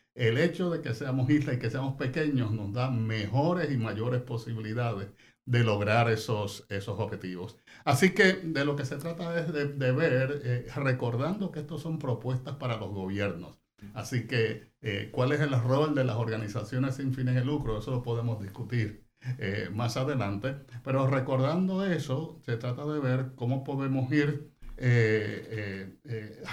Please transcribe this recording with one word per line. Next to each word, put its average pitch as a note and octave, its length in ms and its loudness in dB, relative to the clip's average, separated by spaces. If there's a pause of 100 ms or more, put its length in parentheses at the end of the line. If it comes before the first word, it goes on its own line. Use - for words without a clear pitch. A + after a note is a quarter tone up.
(140)
El A#2+ 240 2
hecho F3 320 2
de D#3+ 100 -2
que B2 140 -4
seamos C3 340 0
isla C#3+ 240 4
y B2 60 0
que B2+ 100 -2
seamos C3+ 280 -2
pequeños C3 560 0
nos G#2 200 -4
da B2 180 0
mejores A#2 800 0
y C3+ 60 0
mayores A2+ 460 0
posibilidades A2 840 -4 (360)
de A#2+ 180 4
lograr A2 460 4
esos, G#2+ 640 -2
esos F#2 280 -6
objetivos. F#2 600 -6 (260)
Así F#3 300 6
que F#3+ 180 8
de D#3 320 0
lo C#3+ 120 0
que C3+ 100 -4
se C#3+ 100 -6
trata E3+ 420 -4
es E3 140 -2
de, D3 140 0
de C3+ 260 0
ver, C3+ 500 2
eh, B2 320 -2
recordando C#3 800 0
que D#3 80 -8
estos C#3+ 220 -8
son D#3+ 160 -4
propuestas B2+ 580 -2
para A#2+ 220 -2
los F#2+ 100 -6
gobiernos. F#2+ 720 -4 (320)
Así A2 340 -4
que, A2+ 540 0
eh, G#2 320 -4
¿cuál B2+ 200 2
es D3 80 2
el C#3+ 200 2
rol C#3 340 2
de C3+ 80 2
las A2+ 140 0
organizaciones A2+ 800 -2
sin C3+ 160 -2
fines B2+ 220 0
de B2 100 2
lucro? C3 340 -2
Eso - 120 -6
lo B2 120 -2
podemos A#2 400 -2
discutir, G2+ 640 -4 (340)
eh, G2 320 -2
más A#2 280 -2
adelante. C3 580 -2 (260)
Pero C3+ 240 2
recordando C#3 800 2
eso, D#3 580 -2
se A#2 140 -2
trata B2+ 300 -4
de D3+ 140 -2
ver C3 360 0
cómo B2+ 280 0
podemos C3+ 460 0
ir, D3 400 2 (280)
eh, A2 720 4
eh, G2 540 -8
eh, A2 380 -10 (100)